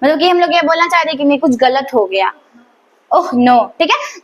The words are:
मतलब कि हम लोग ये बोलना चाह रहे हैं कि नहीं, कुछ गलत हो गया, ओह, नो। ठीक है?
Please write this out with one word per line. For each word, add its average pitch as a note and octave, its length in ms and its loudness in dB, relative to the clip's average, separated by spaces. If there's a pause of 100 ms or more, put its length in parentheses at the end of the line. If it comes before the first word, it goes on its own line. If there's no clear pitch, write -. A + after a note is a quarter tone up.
मतलब D4 160 2
कि F4 100 2
हम F4+ 120 2
लोग F4 140 0
ये E4+ 80 2
बोलना E4 240 0
चाह E4 140 0
रहे D#4+ 100 -2
हैं D4 80 -6
कि D4 60 -4
नहीं, C#4+ 140 2
कुछ C4+ 180 0
गलत C4 380 -2
हो A3 120 2
गया, F#3+ 260 -2 (800)
ओह, F4 240 0
नो। B3 240 4 (200)
ठीक D#4+ 120 0
है? B4 60 0 (280)